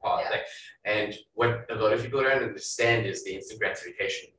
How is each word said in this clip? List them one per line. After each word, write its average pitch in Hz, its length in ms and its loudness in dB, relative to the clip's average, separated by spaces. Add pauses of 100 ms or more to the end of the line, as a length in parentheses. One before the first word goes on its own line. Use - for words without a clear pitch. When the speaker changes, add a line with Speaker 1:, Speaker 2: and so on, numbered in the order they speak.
Speaker 1:
part. 82 240 2
Speaker 2:
Yeah. - 40 -4
Speaker 1:
Like, - 160 -2 (400)
and 107 320 0 (160)
what 120 380 2
a - 40 -2
lot 175 180 4
of - 100 2
people 131 180 0
don't 135 220 4
understand 113 640 2
is 90 160 -4
the 92 120 -6
instant - 240 -12
gratification, - 800 -4